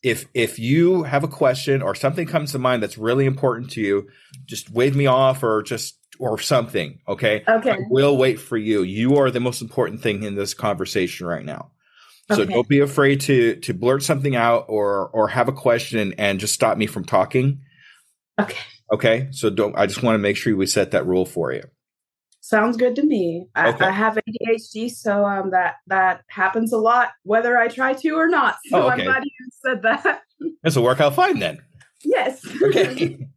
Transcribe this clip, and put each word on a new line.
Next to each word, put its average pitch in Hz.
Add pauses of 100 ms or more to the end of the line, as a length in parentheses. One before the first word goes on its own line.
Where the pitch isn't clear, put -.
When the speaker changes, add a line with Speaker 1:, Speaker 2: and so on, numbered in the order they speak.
Speaker 1:
if, 117
if 117
you 165
have 143
a 160
question 143
or 95
something 165
comes 147
to 139
mind 127
that's 101
really 123
important 131
to 113
you, 101 (380)
just -
wave 127
me 143
off 131
or 107
just, - (220)
or 113
something. 107
Okay. 104
Speaker 2:
Okay. 226
Speaker 1:
I - (120)
will 139
wait 127
for -
you. 107
You 110
are 135
the 123
most 123
important 113
thing 104
in 101
this 101
conversation 92
right 85
now. - (600)
So 107
Speaker 2:
Okay. 95
Speaker 1:
don't 123
be 139
afraid 139
to, 123
to -
blurt 127
something 139
out 117
or, 101
or 110
have 123
a -
question 117
and 101
just 107
stop 110
me 107
from 95
talking. 131 (760)
Speaker 2:
Okay. - (360)
Speaker 1:
Okay. 120
So -
don't, 104
I 101
just 101
wanna 113
make 101
sure 110
we 95
set 98
that 80
rule 90
for 76
you. 55 (760)
Speaker 2:
Sounds 226
good 247
to 294
me. 185
I, 175
Speaker 1:
Okay. 185
Speaker 2:
I 190
have 214
A 214
D 226 (120)
H 226
D, 226
so, 202
um, 190
that, 175 (120)
that 190
happens 226
a 233
lot, 240 (140)
whether 233
I 233
try 262
to 302
or 320
not. 285 (120)
So -
Speaker 1:
Oh, -
Speaker 2:
I'm 254
Speaker 1:
okay. -
Speaker 2:
glad 262
you 254 (160)
said 247
that. 285 (200)
<laughs> -
Speaker 1:
This 156
will 120
work 127
out 143
fine 359
then. 80 (460)
Speaker 2:
Yes. - (100)
<laughs> -
Speaker 1:
Okay. - (200)